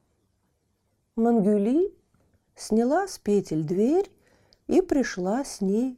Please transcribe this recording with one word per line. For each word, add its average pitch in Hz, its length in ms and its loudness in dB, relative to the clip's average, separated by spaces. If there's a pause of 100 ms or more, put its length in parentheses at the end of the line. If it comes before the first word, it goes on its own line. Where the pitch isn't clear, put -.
(1160)
Мангюли 226 800 2 (640)
сняла 262 500 0
с - 140 -14
петель 190 420 0
дверь 233 480 0 (560)
и 339 160 4
пришла 240 600 -2
с - 160 -14
ней 226 380 -2